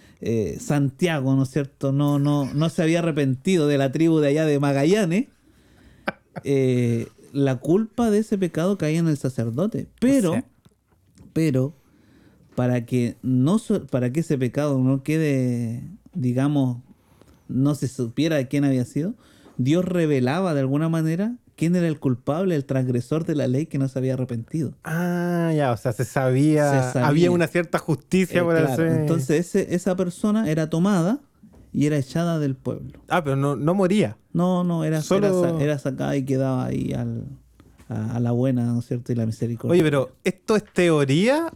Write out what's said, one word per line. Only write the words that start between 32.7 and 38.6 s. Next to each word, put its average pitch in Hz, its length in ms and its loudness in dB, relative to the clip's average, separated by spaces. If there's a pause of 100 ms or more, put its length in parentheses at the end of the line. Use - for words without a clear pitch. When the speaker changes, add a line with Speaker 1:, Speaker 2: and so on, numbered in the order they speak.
Speaker 2:
Ah, 175 160 0
pero 139 120 0
no, 139 200 0
no 151 180 0
moría. 185 440 2 (160)
Speaker 1:
No, 180 300 0
no, 170 200 -2
era, 156 160 0
Speaker 2:
Solo 196 260 0 (200)
Speaker 1:
era 170 120 0
sa-, 143 60 0
era 147 140 0
sacada 139 360 -4
y 135 120 -2
quedaba 131 400 0
ahí 131 260 -4
al, 117 320 -6 (640)
a, 113 280 -4
a 120 40 -2
la 120 120 0
buena, 123 340 0